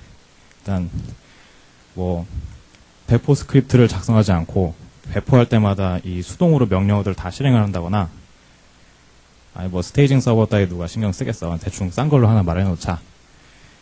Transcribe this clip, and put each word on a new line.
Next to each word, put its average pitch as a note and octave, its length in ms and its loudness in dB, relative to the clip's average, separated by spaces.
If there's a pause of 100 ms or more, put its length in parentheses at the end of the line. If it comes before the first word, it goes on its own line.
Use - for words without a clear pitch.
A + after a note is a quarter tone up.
(600)
일단 F#2 280 -4 (1040)
뭐 F2+ 340 -6 (800)
배포 B2 280 2
스크립트를 B2+ 540 2
작성하지 G#2 440 2
않고 E2 420 -2 (380)
배포할 A#2+ 340 2
때마다 G2 560 0
이 F2+ 200 -8
수동으로 D3+ 440 2
명령어들 G2 480 0
다 F2+ 160 -10
실행을 C3 300 2
한다거나, F#2 480 -2 (1500)
아니 F2+ 140 -8
뭐 F2+ 140 -4
스테이징 C#3 380 2
서버 A2+ 260 2
따위 G2+ 200 2
누가 F2 200 -6
신경 G#2 260 -4
쓰겠어, E2+ 480 -6
대충 F#2+ 300 -6
싼 C#3 180 -2
걸로 C3 200 4
하나 G#2+ 140 4
마련해 F2+ 280 0
놓자. E2+ 280 -4 (840)